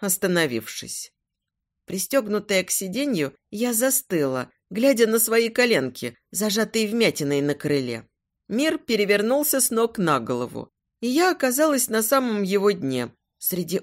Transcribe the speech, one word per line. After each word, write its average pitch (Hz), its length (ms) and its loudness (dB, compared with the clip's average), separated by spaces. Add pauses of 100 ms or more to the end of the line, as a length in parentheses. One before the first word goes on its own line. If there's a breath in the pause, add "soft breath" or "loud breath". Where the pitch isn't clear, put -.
остановившись. 165 1120 -2 (760)
Пристёгнутая 208 760 0
к - 60 -10
сиденью, 196 640 -2 (160)
я 240 220 -2
застыла, 175 800 0 (180)
глядя 226 380 4
на 220 120 2
свои 226 300 2
коленки, 202 680 0 (160)
зажатые 214 560 0
вмятиной 156 520 2
на 143 140 0
крыле. 135 520 -4 (420)
Мир 302 300 0
перевернулся 220 800 0
с 254 100 0
ног 226 280 0
на 156 220 2
голову, 113 500 -6 (300)
и 226 60 -6
я 330 240 2
оказалась 285 580 0
на 220 140 0
самом 233 400 0
его 196 280 2
дне, 131 440 -4 (220)
среди 180 460 -4